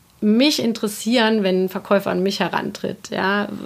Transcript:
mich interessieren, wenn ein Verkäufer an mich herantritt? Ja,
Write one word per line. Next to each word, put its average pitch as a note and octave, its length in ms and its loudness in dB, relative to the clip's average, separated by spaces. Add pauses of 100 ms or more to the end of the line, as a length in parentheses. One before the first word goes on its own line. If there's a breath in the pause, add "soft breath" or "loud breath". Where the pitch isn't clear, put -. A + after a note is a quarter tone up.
(220)
mich B3 420 4
interessieren, A3 800 0
wenn F#3 220 2
ein F#3 40 -2
Verkäufer G3 400 0
an F#3 140 0
mich G3+ 160 -2
herantritt? - 720 -4
Ja, G3+ 380 -2 (160)